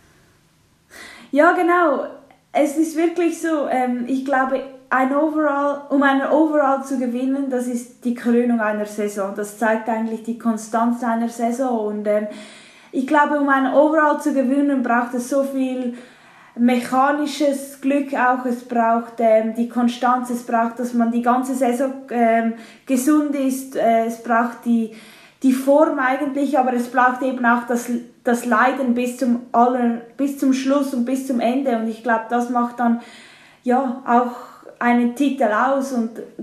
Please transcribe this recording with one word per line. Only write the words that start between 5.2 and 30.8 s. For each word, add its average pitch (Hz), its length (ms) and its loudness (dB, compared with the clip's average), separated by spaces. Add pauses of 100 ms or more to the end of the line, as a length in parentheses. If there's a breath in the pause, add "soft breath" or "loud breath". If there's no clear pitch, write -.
um 277 120 2
einen 277 280 2
Overall 294 520 2
zu 269 160 -6
gewinnen, 262 520 -2
das 247 160 -2
ist - 380 -8
die 240 100 -2
Krönung 240 460 2
einer 208 260 -2
Saison. 202 500 -6
Das 208 220 -8
zeigt 226 300 0
eigentlich 220 340 -4
die 233 160 -6
Konstanz 233 640 -2
einer 233 260 -2
Saison. 240 600 -2 (100)
Und, 208 80 -6
ähm, 208 200 0 (640 loud breath)
ich 269 160 -4
glaube, 294 320 2
um 277 120 0
einen 269 240 2
Overall 302 440 4
zu 294 140 -2
gewinnen, 269 500 2
braucht 240 300 0
es 240 160 -4
so 277 160 0
viel 254 540 -4 (580 loud breath)
mechanisches 269 1300 0
Glück 277 320 0
auch. 247 320 0
Es 240 180 -4
braucht, 233 540 0
ähm, 220 360 4
die 233 140 -2
Konstanz, 247 600 0
es 233 140 -6
braucht, 233 340 -2
dass 240 160 -4
man 233 180 2
die 240 80 0
ganze 254 340 0
Saison, 262 380 0 (180)
ähm, 226 440 2 (320 loud breath)
gesund 285 500 2
ist, 269 400 -4
äh, 226 300 2
es 233 160 -8
braucht 233 420 -2
die, 226 320 0 (460 loud breath)
die 262 100 4
Form 285 460 4
eigentlich, 277 600 0
aber 247 140 2
es 240 160 -2
braucht 254 320 2
eben 247 240 -2
auch 240 240 2
das, 233 220 -2 (340)
das 240 220 0
Leiden 247 480 2
bis 247 240 -4
zum 240 240 0 (100)
aller-, 240 480 2 (160)
bis 277 220 -4
zum 262 160 2
Schluss 269 400 0